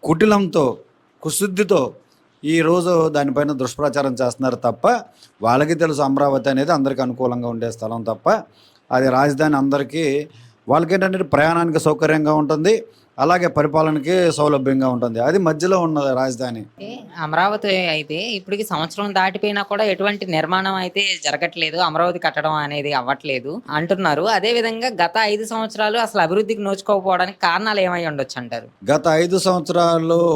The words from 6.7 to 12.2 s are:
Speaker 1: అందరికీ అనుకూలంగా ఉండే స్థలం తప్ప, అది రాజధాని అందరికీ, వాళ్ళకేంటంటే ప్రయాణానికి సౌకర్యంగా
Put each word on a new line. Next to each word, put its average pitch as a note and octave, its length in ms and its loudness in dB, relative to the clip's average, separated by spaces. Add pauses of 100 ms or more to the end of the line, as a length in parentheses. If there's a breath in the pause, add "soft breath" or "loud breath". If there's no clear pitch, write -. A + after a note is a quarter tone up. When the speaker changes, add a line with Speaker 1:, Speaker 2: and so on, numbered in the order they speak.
Speaker 1:
అందరికీ C3+ 300 0
అనుకూలంగా B2 460 -2
ఉండే A#2 220 -4
స్థలం A2+ 320 -6
తప్ప, A2 280 -2 (640 soft breath)
అది C3 160 4
రాజధాని C#3+ 480 2
అందరికీ, C#3+ 720 -2 (400 soft breath)
వాళ్ళకేంటంటే F#3 500 2
ప్రయాణానికి D#3+ 640 2
సౌకర్యంగా D#3 540 2